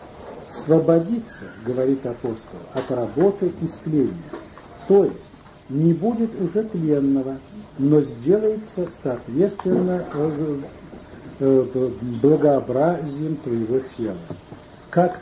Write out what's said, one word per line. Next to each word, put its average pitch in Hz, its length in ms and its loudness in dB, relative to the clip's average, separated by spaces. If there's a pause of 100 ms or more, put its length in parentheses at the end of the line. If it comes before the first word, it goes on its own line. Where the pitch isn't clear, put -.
(480)
«Освободиться», 165 1000 2 (200)
говорит 131 400 0
апостол, 117 540 -8 (140)
от 131 180 -4
работы 165 600 0 (100)
и 160 60 -2
склеения, 139 460 0 (720)
то 196 180 8
есть - 240 -6 (400)
не 160 240 4
будет 220 460 -2
уже 196 240 0
тленного, 139 720 0 (400)
но 147 240 4
сделается 180 840 0 (140)
соответственно, 180 1120 -2
э, 147 460 -2 (800)
э, 131 500 2 (320)
благообразием 147 1160 2
твоего 117 420 -2
тела. 110 380 -8 (720)
Как 175 320 2